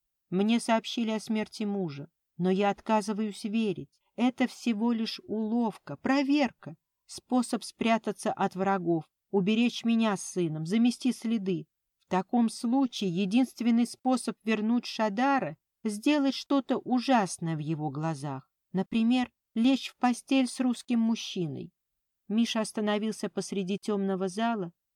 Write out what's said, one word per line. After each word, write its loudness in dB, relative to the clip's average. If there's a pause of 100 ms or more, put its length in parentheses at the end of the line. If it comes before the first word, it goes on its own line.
(300)
Мне 2
сообщили 0
о -2
смерти -4
мужа, -4 (300)
но 2
я 4
отказываюсь -2
верить. -2 (260)
Это 0
всего -2
лишь -4
уловка, -4
проверка, 0 (280)
способ -2
спрятаться -2
от -2
врагов, 0 (280)
уберечь 2
меня 4
с -8
сыном, -2
замести 2
следы. -2 (300)
В -20
таком 2
случае 0
единственный 2
способ -2
вернуть 0
Шадара — -2 (260)
сделать 2
что-то 0
ужасное 0
в -6
его -4
глазах. -6 (220)
Например, 2 (260)
лечь 2
в -20
постель 2
с -10
русским 0
мужчиной. -2 (580)
Миша 0
остановился -2
посреди -4
темного -2
зала, -2 (240)